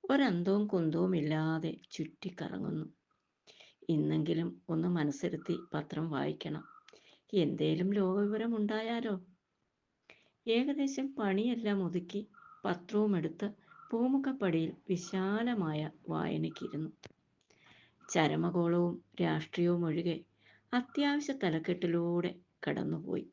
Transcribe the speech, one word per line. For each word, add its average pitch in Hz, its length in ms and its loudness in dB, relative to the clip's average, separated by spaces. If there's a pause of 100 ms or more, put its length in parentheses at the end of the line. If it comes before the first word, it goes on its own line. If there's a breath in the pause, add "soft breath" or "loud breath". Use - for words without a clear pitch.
ഒരന്തവും 208 600 4
കുന്തവും 175 500 2
ഇല്ലാതെ 156 560 0 (180)
ചുറ്റിക്കറങ്ങുന്നു. - 960 -6 (1000 loud breath)
ഇന്നെങ്കിലും 156 600 2 (200)
ഒന്ന് 165 200 0
മനസ്സിരുത്തി 170 680 -2 (120)
പത്രം 156 420 -4
വായിക്കണം. 151 540 -4 (680 loud breath)
എന്തേലും 160 600 2
ലോകവിവരം 208 640 2
ഉണ്ടായാലോ? 220 580 0 (1300 loud breath)
ഏകദേശം 269 680 0
പണിയെല്ലാം 214 680 2
ഒതുക്കി 175 360 -4 (400)
പത്രവും 208 560 0
എടുത്ത് 165 320 -2 (380 loud breath)
പൂമുഖപ്പടിയിൽ 240 880 2 (160)
വിശാലമായ 185 1040 0 (180)
വായനയ്ക്കിരുന്നു. 156 840 -4 (1160 soft breath)
ചരമകോളവും 170 880 2 (260)
രാഷ്ട്രീയവും 170 640 2
ഒഴികെ 165 320 0 (560 soft breath)
അത്യാവശ്യ 285 600 0
തലക്കെട്ടിലൂടെ 175 1000 0 (300)
കടന്നുപോയി. - 720 -4